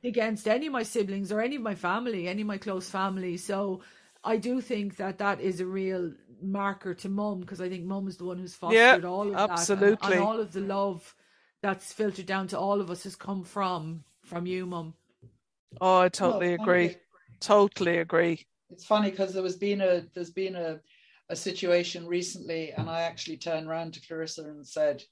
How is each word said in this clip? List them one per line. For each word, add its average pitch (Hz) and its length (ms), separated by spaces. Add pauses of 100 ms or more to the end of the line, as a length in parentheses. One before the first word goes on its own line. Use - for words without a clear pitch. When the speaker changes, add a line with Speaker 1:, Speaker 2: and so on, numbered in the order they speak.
Speaker 1:
against 220 440
any 254 200
of 285 60
my 240 100
siblings 196 480
or 208 100
any 254 140
of 269 60
my 220 140
family, 196 520
any 196 140
of 214 60
my 202 100
close 190 320
family." 190 480
So 196 440 (420)
I 220 140
do 247 240
think 208 360
that 190 200
that 202 240
is 185 180
a 185 60
real 185 480 (280)
marker 196 520
to 185 160
mum, 196 340
'cause 185 180
I 185 80
think 180 160
mum 196 220
is 185 100
the 180 80
one 180 140
who's 180 180 (120)
Speaker 2:
Yeah, 233 240
Speaker 1:
fostered 175 120
all 190 220
of 202 60
that, 180 100
and, 208 80
Speaker 2:
absolutely. 196 640
Speaker 1:
and 185 80
all 220 160
of 214 140
the 196 80
love 196 540 (460)
that's 190 320
filtered 196 320
down 190 220
to 185 120
all 202 220
of 180 100
us 175 120
has 190 120
come 190 280
from, 170 600 (180)
from 175 240
you, 185 200
mum. 165 280 (880)
Speaker 2:
Oh, 185 200
I 180 80
totally 180 400
Speaker 3:
Well, 175 80
thank 165 40
Speaker 2:
agree. 180 280
Speaker 3:
you. - 60 (440)
Speaker 2:
Totally 196 580
agree. 170 480 (240)
Speaker 3:
It's - 160
funny 214 260
'cause 190 220
there 190 100
was 180 140
been 202 240
a, 180 200 (120)
there's 170 180
been 190 240
a, 160 240 (500)
a 170 60
situation 175 720
recently, 170 640
and 165 180
I 165 140
actually 165 340
turned 156 320
round 160 260
to 131 60
Clarissa 160 420
and 147 240
said 147 440